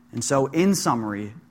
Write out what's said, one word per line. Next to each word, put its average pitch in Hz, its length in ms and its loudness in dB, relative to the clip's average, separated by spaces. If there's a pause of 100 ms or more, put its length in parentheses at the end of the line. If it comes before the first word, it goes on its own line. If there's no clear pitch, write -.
(140)
And 113 100 -6
so, 139 240 2
in 175 280 2
summary, 107 580 -2 (160)